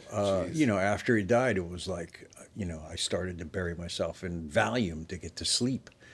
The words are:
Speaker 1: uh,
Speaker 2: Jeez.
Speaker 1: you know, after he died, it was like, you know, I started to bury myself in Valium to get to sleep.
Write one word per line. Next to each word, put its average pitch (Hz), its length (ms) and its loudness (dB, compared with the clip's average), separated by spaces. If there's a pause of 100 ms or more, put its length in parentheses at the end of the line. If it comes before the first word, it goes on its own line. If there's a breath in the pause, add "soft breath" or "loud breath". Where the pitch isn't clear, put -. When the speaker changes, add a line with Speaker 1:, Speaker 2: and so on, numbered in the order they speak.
(120)
Speaker 1:
uh, 98 340 2
Speaker 2:
Jeez. 165 100 -4
Speaker 1:
you 156 100 4
know, 104 140 4
after 104 360 4
he 104 80 4
died, 117 340 4
it 87 120 -2
was 87 180 -8
like, 87 420 -8 (280)
you 101 80 -4
know, 80 240 -6
I 85 60 -10
started 90 440 -2
to 85 60 -8
bury 87 300 -4
myself 85 480 -4
in 85 260 -4
Valium 101 600 2
to 95 80 -6
get - 200 -10
to 82 80 -4
sleep. - 440 0 (240 loud breath)